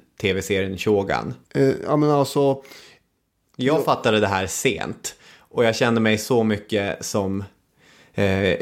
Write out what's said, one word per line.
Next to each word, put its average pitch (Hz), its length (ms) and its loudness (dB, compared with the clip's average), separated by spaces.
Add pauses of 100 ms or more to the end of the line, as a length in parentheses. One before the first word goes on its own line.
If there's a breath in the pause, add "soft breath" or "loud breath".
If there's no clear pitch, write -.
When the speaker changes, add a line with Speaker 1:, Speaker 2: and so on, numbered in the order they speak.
(200)
Speaker 1:
T 98 120 0
V-serien 95 460 -2
Shogun? 98 560 0 (200)
Speaker 2:
Eh, 135 160 2 (160)
ja, 147 100 0
men 147 140 2
alltså, 139 520 0 (920 loud breath)
Speaker 1:
Jag 131 200 0
Speaker 2:
jag 147 80 0
Speaker 1:
fattade 120 360 2
det 104 60 4
här 95 200 0
sent. - 680 -4 (240 loud breath)
Och - 260 -2
jag 113 120 2
kände 117 240 2
mig 110 180 2
så 117 260 2
mycket 104 600 -2
som, 98 400 -4 (680 soft breath)
eh, 98 480 2